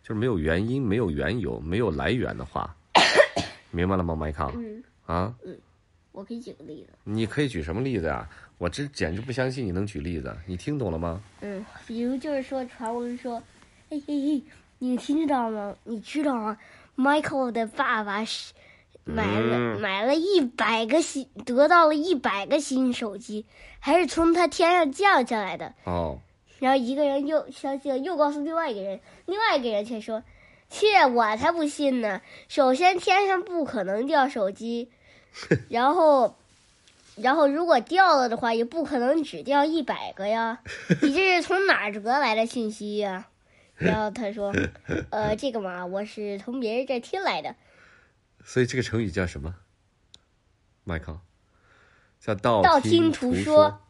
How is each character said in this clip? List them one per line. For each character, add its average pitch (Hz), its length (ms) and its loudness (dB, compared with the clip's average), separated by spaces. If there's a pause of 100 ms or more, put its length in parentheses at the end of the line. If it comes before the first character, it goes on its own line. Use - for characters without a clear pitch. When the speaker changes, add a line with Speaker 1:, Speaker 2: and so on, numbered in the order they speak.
Speaker 1:
就 - 60 -20
是 117 40 -6
没 110 120 -2
有 117 120 0
原 82 300 0
因、 127 120 -2
没 104 160 0
有 113 140 0
缘 78 300 -2
由、 62 200 -4
没 80 180 -4
有 117 120 2
来 73 220 -2
源 80 260 -2
的 64 80 -10
话。 - 300 -8 (180)
<coughs> - 760 2
明 87 160 0
白 95 80 2
了 92 80 2
吗， 85 120 -2
麦 78 160 -4
康？ 76 240 -4
Speaker 2:
嗯。 226 280 -10 (220)
Speaker 1:
啊？ 90 280 -2 (100)
Speaker 2:
嗯， 180 140 -16 (540)
我 196 120 -16
可 196 100 -14
以 233 60 -10
举 220 140 -16
个 - 100 -20
例 151 200 -16
子。 - 100 -20 (100)
Speaker 1:
你 110 220 -2
可 127 160 -4
以 147 60 0
举 87 160 -6
什 80 120 -6
么 110 60 -4
例 131 180 -2
子 80 80 -2
啊？ 64 220 -6 (300)
我 87 100 -4
这 139 180 -6
简 87 280 -4
直 101 60 -6
不 131 100 -10
相 127 200 -2
信 127 140 -6
你 92 60 -4
能 92 160 -2
举 - 120 -8
例 80 220 -6
子， 60 240 -10
你 92 100 -8
听 147 220 -6
懂 110 140 -2
了 80 80 -4
吗？ 85 220 -4 (200)
Speaker 2:
嗯， 202 240 -10 (220)
比 226 140 -6
如 247 140 -2
就 294 200 -6
是 269 80 -4
说 262 220 -6
传 233 300 -8
闻 240 220 -6
说， 240 240 -8 (480)
哎， 311 80 -8 (100)
哎， 294 60 -4
哎， 285 280 0 (360)
你 254 180 -2
听 294 300 0
到 254 240 0
吗？ 208 340 -6
你 220 160 -8
知 285 240 -6
道 277 120 0
吗？ 214 220 -4 (380)
Michael 277 560 2
的 226 140 0
爸 226 380 0
爸 202 200 -2
是 - 300 -8 (500)
买 214 360 0
了， 233 180 2
Speaker 1:
嗯。 233 240 -2
Speaker 2:
买 202 240 -2
了 269 80 2
一 359 280 2
百 226 440 0
个 269 160 4
新， 277 260 -6 (160)
得 247 240 4
到 339 200 8
了 302 80 4
一 320 180 0
百 202 320 -2
个 302 160 2
新 254 320 0
手 208 240 -8
机， 214 300 -10 (320)
还 302 180 4
是 359 80 4
从 330 260 2
他 339 160 4
天 349 240 4
上 339 200 4
降 349 340 4
下 226 160 -2
来 185 160 -6
的。 - 160 -12 (120)
Speaker 1:
哦。 85 340 -2 (400)
Speaker 2:
然 262 120 2
后 269 60 6
一 254 180 -2
个 294 80 0
人 277 240 0
又 302 240 -2
相 277 260 -6
信 277 140 -6
了， 254 60 -2
又 320 180 -4
告 294 160 4
诉 294 80 -6
另 311 160 -4
外 330 160 -2
一 220 40 -6
个 196 60 -8
人， 190 200 -8 (240)
另 370 120 -4
外 415 200 2
一 277 40 0
个 240 80 -4
人 208 140 -2
却 226 160 -8
说 220 240 -8 (460)
：“切， 403 360 2
我 233 300 2
才 277 160 0
不 339 140 -2
信 285 340 -2
呢！ 208 220 -4 (260)
首 262 260 2
先 359 240 4
天 392 300 2
上 370 160 0
不 349 220 -4
可 220 180 -6
能 208 240 -4
掉 285 220 4
手 202 200 -2
机， 233 400 -8 (420)
Speaker 1:
<laughs> - 360 -2
Speaker 2:
然 254 260 2
后， 294 440 6 (800)
然 254 180 2
后 302 140 6
如 302 160 0
果 302 160 6
掉 349 340 6
了 254 140 2
的 226 80 -2
话， 233 160 0
也 226 100 0
不 302 220 -2
可 277 120 -4
能 277 260 2
只 165 200 -10
掉 285 220 4
一 311 180 0
百 175 300 -6
个 190 120 -8
呀！ 226 360 -2 (180)
Speaker 1:
<laughs> - 240 0
Speaker 2:
你 285 100 4
这 370 220 4
是 330 100 0
从 381 200 2
哪 240 180 4
儿 208 80 -4
得 214 260 -2
来 262 160 2
的 220 120 2
信 233 260 -4
息 208 240 -8
呀？” 196 320 -4 (480)
然 - 220 0
后 214 120 -2
他 220 220 -6
说 107 220 -6 (580)
：“呃， 214 240 -2
这 262 160 -4
个 226 80 -6
嘛， 180 260 -8
我 196 200 -6
是 202 340 -8
从 240 220 -8
别 226 160 -2
人 262 100 -4
这 269 80 -2
儿 240 60 -4
听 381 220 -6
来 202 180 -2
的。” 151 120 -10 (920)
Speaker 1:
所 - 180 0
以 - 20 4
这 127 120 -4
个 127 40 0
成 113 220 -2
语 98 80 -4
叫 90 160 -2
什 71 140 -8
么？ 87 120 -8 (1300)
麦 85 120 -6
克？ 80 220 -10 (1040)
叫 110 140 -2
道 185 440 6
听 330 320 4
途 254 220 -2
说。 - 0 -
Speaker 2:
道 277 80 0
听 - 20 -4
途 - 0 -
说。 302 360 6 (100)